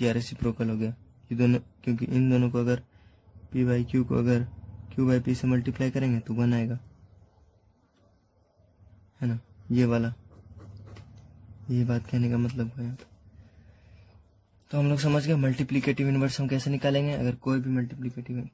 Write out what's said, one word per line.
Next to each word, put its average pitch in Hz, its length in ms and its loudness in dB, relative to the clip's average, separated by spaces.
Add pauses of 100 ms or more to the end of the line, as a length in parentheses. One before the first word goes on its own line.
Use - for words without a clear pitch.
या 117 100 4
रेसिप्रोकल 117 580 -2
हो 110 80 -2
गया। 110 120 -2 (420)
ये 120 60 -4
दोनों, 123 220 6 (240)
क्योंकि 123 220 -2
इन 131 240 2
दोनों 123 220 4
को 123 80 0
अगर 123 220 2 (720)
P 127 140 2
by 123 100 2 (140)
Q 131 160 2
को 131 80 0
अगर 120 300 2 (480)
Q 131 160 2
by 127 180 4
P 123 80 2
से 127 120 -2
multiply 127 440 0
करेंगे 127 280 0
तो 113 140 -6
वन 120 200 2
आएगा, 117 260 -2 (2500)
है 127 60 -2
ना, 117 120 -2 (320)
ये 123 140 4
वाला, 117 280 0 (1600)
ये 123 140 2
बात 117 220 -2
कहने 120 220 0
का 120 80 0
मतलब 120 400 -2
है 120 60 -8
यहाँ 123 120 -8
पे। - 100 -18 (1700)
तो 147 80 0
हम 143 100 4
लोग 143 100 2
समझ 147 280 2
गए 160 100 2
multiplicative 135 720 0
inverse 135 320 0
हम 139 60 0
कैसे 135 240 -2
निकालेंगे। 139 420 0
अगर 123 240 -2
कोई 135 220 0
भी 131 100 -4
multiplicative 123 840 -6